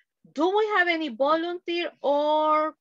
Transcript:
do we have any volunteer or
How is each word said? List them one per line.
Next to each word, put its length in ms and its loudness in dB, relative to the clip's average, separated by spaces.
do 320 -2
we 100 2
have 100 2
any 220 -2
volunteer 840 -2
or 800 0